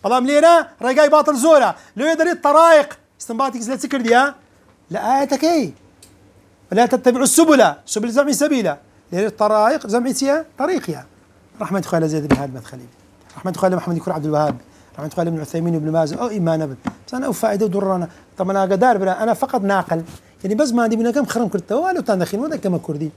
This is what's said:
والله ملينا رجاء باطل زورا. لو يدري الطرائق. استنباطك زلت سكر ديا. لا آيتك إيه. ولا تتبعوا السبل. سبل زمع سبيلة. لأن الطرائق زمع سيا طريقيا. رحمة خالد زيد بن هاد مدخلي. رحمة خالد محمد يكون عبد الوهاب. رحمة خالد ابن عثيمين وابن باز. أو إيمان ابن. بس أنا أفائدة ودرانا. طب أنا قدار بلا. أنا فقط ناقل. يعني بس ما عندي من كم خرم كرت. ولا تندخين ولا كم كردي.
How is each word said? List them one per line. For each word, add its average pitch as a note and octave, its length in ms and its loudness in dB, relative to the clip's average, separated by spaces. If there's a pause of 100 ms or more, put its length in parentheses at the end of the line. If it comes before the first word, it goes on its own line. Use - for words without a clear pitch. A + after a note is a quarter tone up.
والله A#3+ 180 0
ملينا D4+ 480 4 (140)
رجاء C4 260 4
باطل D4+ 280 4
زورا. C4 380 4 (220)
لو A#3+ 100 -4
يدري D#4+ 240 0
الطرائق. D4+ 680 4 (220)
استنباطك B3 400 -6
زلت A#3 200 -6
سكر C#4 200 -4
ديا. B3 340 2 (560)
لا A3 300 0
آيتك C#4 240 -2
إيه. D#4 280 0 (1000)
ولا A3 140 4
تتبعوا B3+ 380 2
السبل. C4+ 500 6 (120)
سبل A3 240 -6
زمع C#4 220 0
سبيلة. B3 460 0 (340)
لأن F3+ 120 -2
الطرائق G#3+ 600 0
زمع A#3+ 260 -2
سيا C#4 340 -2 (120)
طريقيا. B3+ 480 -6 (540)
رحمة F#3 220 -4
خالد E3 240 -2
زيد D3+ 220 -4
بن B2+ 80 2
هاد C3+ 180 -8
مدخلي. B2 320 -18 (500)
رحمة F#3 160 -8
خالد F#3 220 0
محمد F3 220 -4
يكون F3 160 -6
عبد D#3+ 120 -6
الوهاب. D3+ 320 0 (420)
رحمة D3+ 180 -10
خالد E3+ 120 -2
ابن E3 120 -4
عثيمين E3 340 -4
وابن D#3 180 -4
باز. D#3+ 200 0
أو A#3+ 160 -6
إيمان E3 340 -2
ابن. C3+ 140 -8 (300)
بس - 80 -12
أنا C4 160 -4
أفائدة G#3+ 360 -2
ودرانا. F#3+ 420 -2 (300)
طب F#3 120 -4
أنا G3 120 0
قدار G3 360 2
بلا. F#3+ 240 -2
أنا A3+ 120 0
فقط C4 260 -2
ناقل. F#3 440 -2 (400)
يعني G3 100 -2
بس C4 180 0
ما A#3+ 100 2
عندي A3+ 140 0
من A3+ 140 0
كم C4 160 0
خرم A3+ 220 -2
كرت. F3 240 -6
ولا F4 280 0
تندخين G3+ 400 -2
ولا D4+ 160 -6
كم F#3+ 200 -4
كردي. D3+ 400 -6